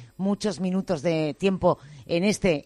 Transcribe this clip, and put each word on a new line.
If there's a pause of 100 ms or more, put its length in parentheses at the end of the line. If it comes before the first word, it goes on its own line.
(180)
muchos
minutos
de
tiempo (260)
en
este